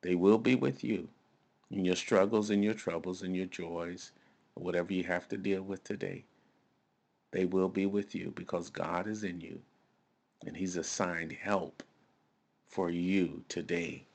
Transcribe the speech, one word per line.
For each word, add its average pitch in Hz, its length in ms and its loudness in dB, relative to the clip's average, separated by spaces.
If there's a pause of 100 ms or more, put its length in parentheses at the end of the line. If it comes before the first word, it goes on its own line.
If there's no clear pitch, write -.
They 90 140 2
will 98 220 8
be 120 180 4
with 135 280 0
you 95 260 -2 (640)
in 95 120 0
your 90 120 4
struggles 104 540 4
and 101 140 6
your 107 100 4
troubles 90 480 -4
and 92 140 -2
your 92 120 -2
joys, 85 640 -8 (420)
whatever 87 400 -2
you 90 100 2
have 87 260 -2
to 101 80 -4
deal 95 240 0
with 95 220 -8
today. 98 400 -6 (1080)
They 92 140 2
will 92 240 4
be 98 160 2
with 101 300 -2
you 87 200 -6
because 87 340 -4
God 87 380 -4
is 107 160 -6
in 87 180 -6
you 82 200 -12 (840)
and - 100 -10
he's 90 220 -4
assigned 85 560 -4
help 98 500 -4 (840)
for 90 240 -2
you 87 600 0
today. 85 640 -4